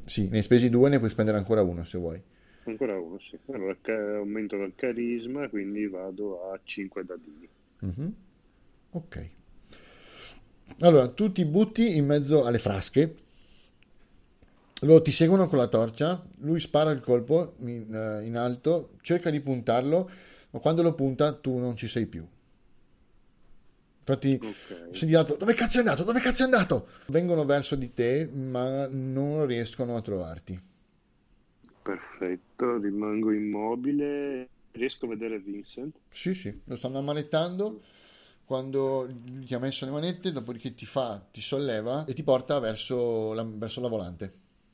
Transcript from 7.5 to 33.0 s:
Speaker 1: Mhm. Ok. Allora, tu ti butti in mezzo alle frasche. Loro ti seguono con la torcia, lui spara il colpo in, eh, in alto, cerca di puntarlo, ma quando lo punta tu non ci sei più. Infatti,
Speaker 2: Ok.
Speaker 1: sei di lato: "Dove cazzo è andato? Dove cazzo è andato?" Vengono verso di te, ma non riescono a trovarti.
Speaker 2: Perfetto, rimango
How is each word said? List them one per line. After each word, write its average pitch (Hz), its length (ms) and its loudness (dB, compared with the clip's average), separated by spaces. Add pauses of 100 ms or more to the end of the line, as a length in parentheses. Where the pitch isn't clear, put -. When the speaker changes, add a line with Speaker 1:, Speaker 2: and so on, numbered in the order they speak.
Speaker 1:
Mhm. 131 320 -8 (760)
Ok. 165 240 -12 (1600)
Allora, 151 280 10
tu 208 240 0
ti 185 140 0
butti 214 500 2
in 147 80 4
mezzo 143 400 4
alle 120 140 2
frasche. 110 580 0 (1700)
Loro 160 180 12
ti 160 120 0
seguono 180 360 6
con 147 80 0
la 123 120 4
torcia, 123 540 0 (180)
lui 160 200 0
spara 156 300 2
il 139 100 -2
colpo 131 600 2
in, 120 340 -10
eh, 110 320 -4
in 113 100 -6
alto, 123 540 0 (100)
cerca - 300 0
di 151 100 0
puntarlo, 135 680 0 (400)
ma 147 80 -10
quando 165 240 2
lo 165 120 4
punta 139 380 2
tu 131 260 -4
non 123 160 -2
ci 110 140 -8
sei 110 180 -2
più. 82 200 -12 (1700)
Infatti, 135 400 0
Speaker 2:
Ok. - 300 -12 (200)
Speaker 1:
sei 160 180 -2
di 160 60 6
lato: 160 220 6
"Dove 220 180 4
cazzo 233 240 2
è - 20 4
andato? 180 240 2
Dove 233 160 2
cazzo 254 220 2
è - 20 6
andato?" 214 440 2 (180)
Vengono 165 400 2
verso 143 280 2
di 127 200 -6
te, 131 320 2
ma 131 600 -4
non 135 580 -2
riescono 120 500 -4
a 110 60 -4
trovarti. 90 580 -8 (1200)
Speaker 2:
Perfetto, 95 960 -6
rimango 107 540 -2